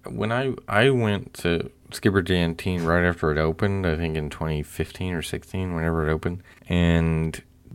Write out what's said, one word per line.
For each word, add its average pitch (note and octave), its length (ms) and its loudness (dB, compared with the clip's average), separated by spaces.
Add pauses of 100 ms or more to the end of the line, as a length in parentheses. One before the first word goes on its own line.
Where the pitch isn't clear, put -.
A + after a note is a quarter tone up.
When A2 240 -4
I, B2+ 220 -2 (160)
I A2+ 220 4
went A2+ 440 0
to - 360 0 (200)
Skipper G2 320 2
Canteen F2 640 0
right E2+ 200 4
after E2+ 280 2
it D2+ 60 0
opened, F#2 480 0
I D#2+ 100 2
think D#2+ 200 -2
in D2+ 140 -4
twenty D#2 320 -4
fifteen - 520 -6
or D#2+ 80 -4
sixteen, F#2 520 -6
whenever E2 340 0
it D#2 40 2
opened, F2 300 -4 (260)
and E2 720 2 (340)